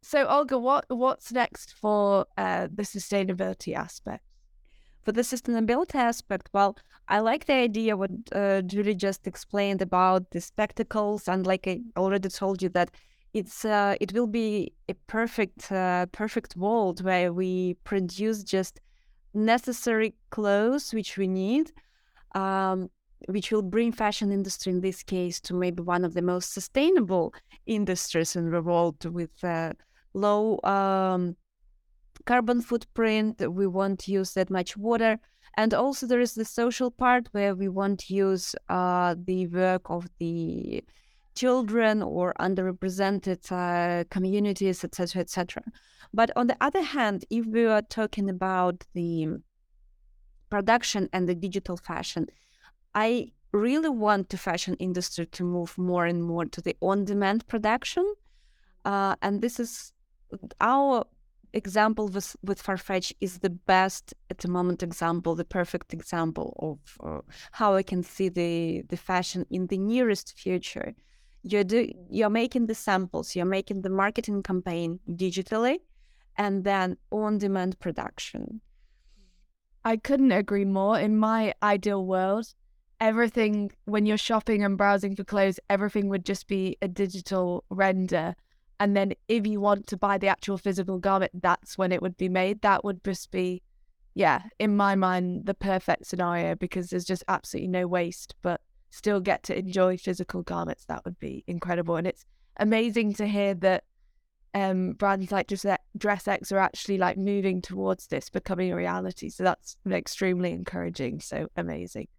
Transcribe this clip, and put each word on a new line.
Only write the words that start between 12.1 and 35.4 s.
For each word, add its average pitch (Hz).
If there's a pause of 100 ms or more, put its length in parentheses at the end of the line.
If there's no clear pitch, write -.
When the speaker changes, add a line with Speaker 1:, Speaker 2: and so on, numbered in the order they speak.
Speaker 2:
told 190
you 185
that 175 (420)
it's, 208
uh, 202
it 185
will 233
be 214 (160)
a 196 (120)
perfect, 220
uh, 180
perfect -
world 190
where 180
we 180 (100)
produce 196
just 190 (520)
necessary 226 (160)
clothes 214
which 220
we 196
need, 196 (600)
um, 190 (380)
which 190
will 214
bring 220
fashion 208
industry 196
in 180
this 190
case 180
to -
maybe 180
one 175
of 165
the 175
most 180
sustainable 220 (320)
industries 185
in 165
the 170
world 170
with, 170
uh, 165 (400)
low, 208
um, 190 (920)
carbon 240
footprint, 220 (180)
we 190
won't 190
use 190
that 185
much 185
water. 226 (380)